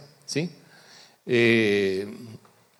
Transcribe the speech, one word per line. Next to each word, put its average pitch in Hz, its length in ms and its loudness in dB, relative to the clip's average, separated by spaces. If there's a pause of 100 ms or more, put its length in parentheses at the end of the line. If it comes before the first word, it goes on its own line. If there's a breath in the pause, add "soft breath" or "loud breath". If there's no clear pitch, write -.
(260)
¿sí? 170 240 -6 (760 soft breath)
Eh, 104 880 2 (680)